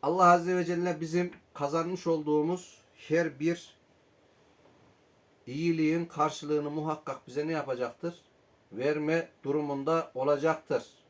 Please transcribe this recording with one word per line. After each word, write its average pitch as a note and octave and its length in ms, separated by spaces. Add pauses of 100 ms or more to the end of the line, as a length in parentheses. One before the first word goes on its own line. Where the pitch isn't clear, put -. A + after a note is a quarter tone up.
Allah F3 280
Azze F3 240
ve F3 100
Celle E3+ 360
bizim F3 300 (220)
kazanmış E3 540
olduğumuz D#3 760 (140)
her D#3 440
bir E3+ 360 (1700)
iyiliğin D#3+ 580
karşılığını D3+ 640
muhakkak D3+ 580
bize C#3+ 200
ne E3 40
yapacaktır? C#3 720 (500)
Verme D3+ 580 (140)
durumunda D3 720
olacaktır. C#3+ 680 (240)